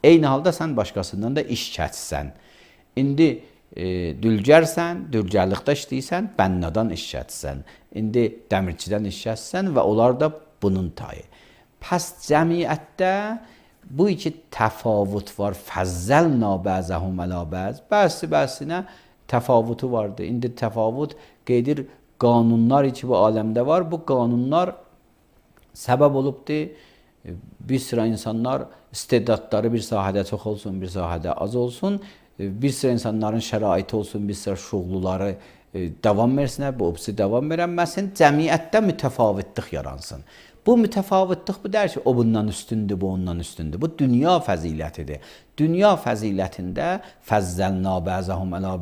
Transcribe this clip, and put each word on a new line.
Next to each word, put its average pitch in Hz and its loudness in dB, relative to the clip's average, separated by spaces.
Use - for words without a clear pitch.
eyni 156 8
halda 139 2
sən 160 -2
başqasından 101 -4
da 151 0
iş - -6
çəksən. 73 -6
İndi, 139 4
e, 87 -6
dülgərsən, 156 4
dülgərlikdə 98 0
işləyirsən, 175 -4
bənnadan 92 0
iş 82 -8
çəksən. 69 -10
İndi 110 0
dəmirçidən 98 -2
iş - -10
çəksən 180 -4
və - 4
onlar 123 4
da 156 2
bunun 92 0
tayı. - -14
Pəs 175 -4
cəmiyyətdə 165 0
bu 156 2
iki 156 -4
təfavüt 104 0
var. 101 -2
Fəzzəlna 104 0
bəzəhum 92 -2
əla 90 -4
bəz. 98 -6
Bəzi 180 2
bəzinə 151 -2
təfavütü 120 2
vardı. 104 -4
İndi 120 -2
təfavüt 113 -2
qeydir 127 0
qanunlar 117 6
ki, 127 -8
bu 117 4
aləmdə 110 2
var. 165 2
Bu 165 -6
qanunlar 127 0
səbəb 135 2
olubdur, 151 -4
e, 90 -14
bir 131 -2
sıra 117 -2
insanlar 113 -2
istedadları 113 0
bir 117 0
sahədə 98 -2
çox - -6
olsun, 104 -6
bir 90 -8
sahədə 85 -4
az 107 -4
olsun. 185 -2
E, 98 -6
bir 139 2
sıra 135 0
insanların 110 -2
şəraiti 104 0
olsun, 104 -4
bir 101 -4
sıra 98 -6
şuğluları, 92 -4
e, 90 -4
davam 117 4
versinlər, 139 -2
bu 95 0
obsi 87 -4
davam 113 0
verənməsin, 175 -2
cəmiyyətdə 160 4
mütəfavitlıq 113 0
yaransın. 69 -10
Bu 240 8
mütəfavitlıq 190 0
bu 196 -8
deyil 202 2
ki, - -8
o 131 4
bundan 113 4
üstündür, 101 -4
bu 95 0
ondan 90 -4
üstündür. 80 -8
Bu 160 -4
dünya 139 4
fəzilətidir. 80 -4
Dünya 175 4
fəzilətində, 104 -2
fəzzəlna 95 0
bəzəhum 92 -4
əla 95 -4